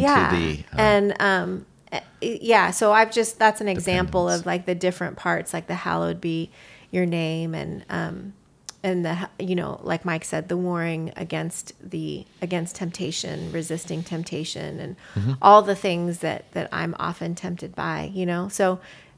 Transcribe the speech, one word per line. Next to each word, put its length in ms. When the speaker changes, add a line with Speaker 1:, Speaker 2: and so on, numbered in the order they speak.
Speaker 1:
Yeah. 280
Speaker 2:
to 60
the, 220
uh, 80
Speaker 1:
And, 400
um, 440
eh, 80
yeah, 500
so 200
I've 220
just, 260
that's 220
an 80
example 560
Speaker 2:
dependence. 160
Speaker 1:
of, 40
like, 200
the 100
different 400
parts, 380
like 140
the 80
"Hallowed 440
be 300
your 140
name" 500
and, 340
um, 440
and 200
the, 240
you 160
know, 280
like 220
Mike 180
said, 260
the 60
warring 640
against 640
the, 440
against 320
temptation, 760
resisting 520
temptation, 760
and 160
Speaker 2:
Mm-hmm. 260
Speaker 1:
all 220
the 120
things 440
that, 340
that 180
I'm 280
often 360
tempted 400
by, 380
you 120
know? 220
So 320